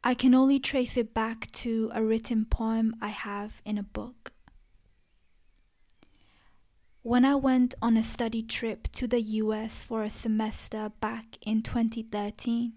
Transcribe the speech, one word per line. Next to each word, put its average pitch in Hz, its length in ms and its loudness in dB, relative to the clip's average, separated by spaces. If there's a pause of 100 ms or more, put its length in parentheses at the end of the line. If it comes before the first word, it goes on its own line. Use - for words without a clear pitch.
I 247 100 4
can 254 220 6
only 269 240 6
trace 254 360 -2
it 233 160 0
back 226 400 -4
to 226 400 -2
a 220 120 0
written 220 400 2
poem 226 560 2
I 214 80 -6
have 208 560 -8
in 214 120 -4
a 208 60 -4
book. 214 480 -10 (2750)
When 247 220 4
I 277 100 4
went 254 480 4
on 226 140 4
a 220 80 2
study 226 400 -4
trip - 480 -6
to - 160 -4
the 240 120 2
U 214 320 -2
S 220 320 -8
for 220 200 -4
a 214 60 -4
semester 220 920 -4
back 226 440 -8
in 220 160 0
twenty 226 440 -2
thirteen 226 720 -4